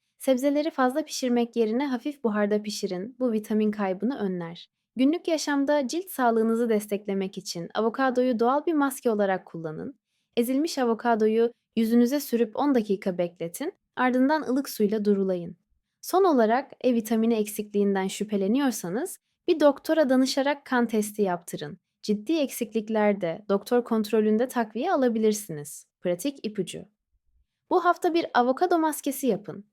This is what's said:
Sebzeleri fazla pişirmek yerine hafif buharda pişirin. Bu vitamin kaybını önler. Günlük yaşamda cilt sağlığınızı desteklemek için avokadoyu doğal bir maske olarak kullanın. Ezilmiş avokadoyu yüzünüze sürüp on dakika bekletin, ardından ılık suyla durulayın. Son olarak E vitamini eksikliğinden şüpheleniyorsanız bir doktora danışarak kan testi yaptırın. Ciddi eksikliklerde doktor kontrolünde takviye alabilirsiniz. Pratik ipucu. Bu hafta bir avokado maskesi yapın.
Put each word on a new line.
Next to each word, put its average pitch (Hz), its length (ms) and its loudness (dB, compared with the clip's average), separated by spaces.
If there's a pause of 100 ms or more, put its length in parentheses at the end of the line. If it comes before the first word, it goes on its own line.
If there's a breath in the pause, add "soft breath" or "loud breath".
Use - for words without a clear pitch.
(180)
Sebzeleri 285 520 0
fazla 269 340 0
pişirmek 240 500 0
yerine 233 320 0
hafif 277 360 -6
buharda 208 380 0
pişirin. 202 580 -6
Bu 247 120 0
vitamin 214 400 0
kaybını 208 460 -2
önler. 175 520 -6 (260)
Günlük 294 320 2
yaşamda 294 600 0
cilt 339 220 -6
sağlığınızı 226 600 2
desteklemek 202 680 -2
için 170 380 -10
avokadoyu 247 640 0
doğal 262 260 2
bir 349 80 0
maske 277 380 0
olarak 196 340 0
kullanın. 165 540 -10 (360)
Ezilmiş 262 420 0
avokadoyu 226 720 2 (240)
yüzünüze 240 440 4
sürüp 226 400 0
on 277 160 2
dakika 202 420 0
bekletin, 175 560 -6 (220)
ardından 254 460 2
ılık 269 280 -2
suyla 214 360 0
durulayın. 190 520 0 (440)
Son 370 220 2
olarak 254 480 4 (100)
E 247 120 2
vitamini 226 400 2
eksikliğinden 202 760 0
şüpheleniyorsanız 214 1080 -2 (300)
bir 339 120 2
doktora 294 500 0
danışarak 269 560 0
kan 240 220 0
testi 214 340 -4
yaptırın. 175 560 -4 (240)
Ciddi 208 320 -2
eksikliklerde 214 1160 -2
doktor 202 340 0
kontrolünde 220 640 2
takviye 247 440 -4
alabilirsiniz. 220 920 -2 (160)
Pratik 180 440 -4
ipucu. 180 400 -6 (840)
Bu 349 160 2
hafta 349 280 2
bir 339 200 2
avokado 269 460 4
maskesi 294 480 -2
yapın. 190 440 -4